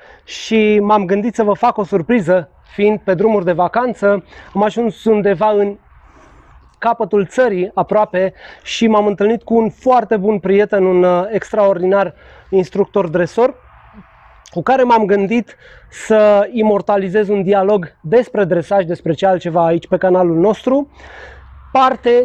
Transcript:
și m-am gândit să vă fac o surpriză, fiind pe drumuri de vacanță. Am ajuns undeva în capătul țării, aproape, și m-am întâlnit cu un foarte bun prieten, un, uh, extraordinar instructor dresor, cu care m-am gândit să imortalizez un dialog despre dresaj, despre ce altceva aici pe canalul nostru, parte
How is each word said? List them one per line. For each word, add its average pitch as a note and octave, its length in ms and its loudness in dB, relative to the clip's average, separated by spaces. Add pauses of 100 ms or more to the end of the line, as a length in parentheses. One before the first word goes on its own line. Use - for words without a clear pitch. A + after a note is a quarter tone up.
(240)
și G#3+ 580 0
m-am G#3 220 2
gândit G3+ 300 -2
să A#3 80 -2
vă G#3 100 0
fac A#3 240 -2
o G#3 80 -4
surpriză, F#3 640 -2 (120)
fiind G#3 360 -2
pe F#3+ 160 -2
drumuri G#3 300 0
de F3 80 0
vacanță. G3+ 720 -2 (300)
Am G3 80 -2
ajuns G#3+ 420 -4
undeva G#3 460 0
în G3+ 280 -2 (1000)
capătul F#3 480 -2
țării, G#3 480 -2
aproape, F#3+ 580 -2 (300)
și - 240 -4
m-am G#3+ 200 2
întâlnit G#3 360 -2
cu A3+ 140 -2
un A3+ 140 0
foarte A#3+ 460 0
bun G3+ 220 -2
prieten, G3 460 0
un, F3+ 180 2
uh, F3+ 280 2
extraordinar G3 840 0 (360)
instructor F#3+ 580 -2
dresor, F3+ 460 -2 (960)
cu E3+ 120 -8
care B3+ 200 0
m-am A#3 220 2
gândit G3+ 520 -2 (340)
să G#3 600 2
imortalizez G3+ 760 -2
un G3+ 140 -2
dialog G3 600 0
despre G#3+ 420 0
dresaj, F3 400 -2
despre E3 280 -6
ce E3+ 140 -2
altceva E3+ 400 0
aici E3 220 -2
pe F#3 80 -2
canalul F3+ 400 2
nostru, B3 540 0 (840)
parte B3+ 520 2